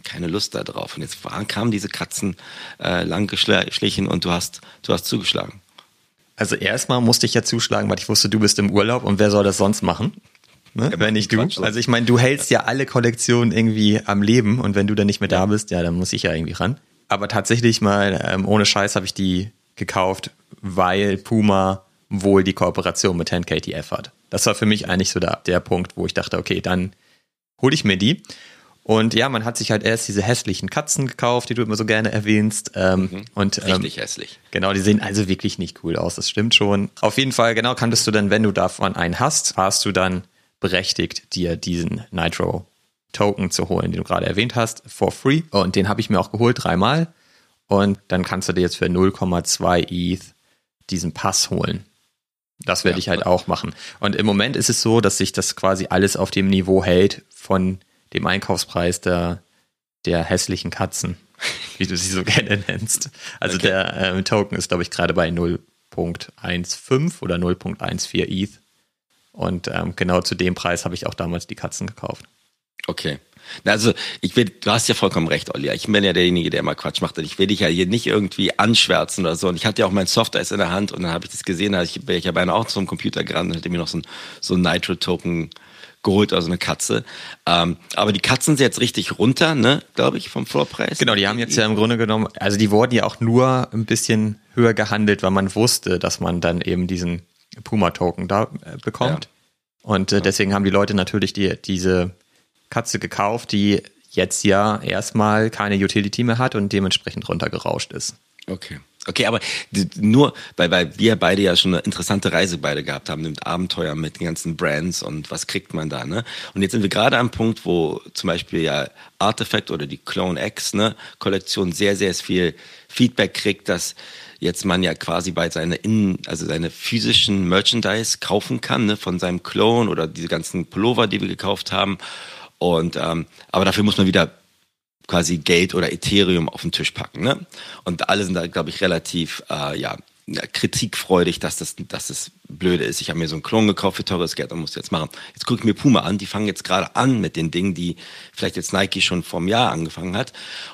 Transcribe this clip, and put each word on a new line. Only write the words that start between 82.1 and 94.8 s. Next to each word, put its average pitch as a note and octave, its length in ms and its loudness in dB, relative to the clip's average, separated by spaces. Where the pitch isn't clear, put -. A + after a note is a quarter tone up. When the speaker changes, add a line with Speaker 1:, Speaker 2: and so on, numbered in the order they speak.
Speaker 1:
ich E2 80 -4
ja F2+ 80 -2
beinahe F2+ 220 2
auch A2+ 120 2
zum G2 200 -2
Computer F2 360 -4
gerannt E2+ 280 -2
und E2 60 -4
hätte E2 120 -8
mir F2 100 -2
noch E2 100 -4
so F2 100 -4
ein, - 80 -8
so - 140 -2
ein F2+ 80 4
Nitro-Token E2+ 880 -2
geholt, G2+ 300 4
also F2+ 140 2
eine F2 120 -2
Katze. - 460 -2
Ähm, E2+ 320 2
aber G#2 160 2
die G2 80 0
Katzen C3 360 2
sind C3 80 4
jetzt A2+ 160 0
richtig A2 380 -2
runter, C3+ 360 4
ne, C3 280 4
glaub B2+ 200 2
ich, - 160 -8
vom B2+ 160 -4
Floorpreis. - 520 -2
Speaker 2:
Genau, A#2+ 160 2
die G2 140 2
haben A2 100 -2
jetzt A2+ 180 -2
ja A2 100 4
im G#2+ 100 2
Grunde A2+ 220 4
genommen, A2 300 0
also G2+ 180 0
die G#2 140 4
wurden A#2+ 240 6
ja A2+ 100 4
auch - 160 -4
nur B2+ 520 4
ein A2 120 -2
bisschen G#2+ 540 0
höher A#2 200 6
gehandelt, G#2 480 2